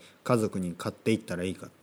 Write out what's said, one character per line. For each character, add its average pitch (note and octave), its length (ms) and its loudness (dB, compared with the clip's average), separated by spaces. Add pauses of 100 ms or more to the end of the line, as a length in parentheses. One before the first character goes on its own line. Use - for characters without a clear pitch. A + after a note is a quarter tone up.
(220)
家 B2 140 4
族 G#2 240 2
に F2 160 -2
買 - 160 -4
っ - 20 -8
て - 160 0
い A2+ 40 6
っ - 60 2
た - 160 -8
ら F2 80 -2
い F#2 80 0
い - 20 -4
か、 - 140 -14 (140)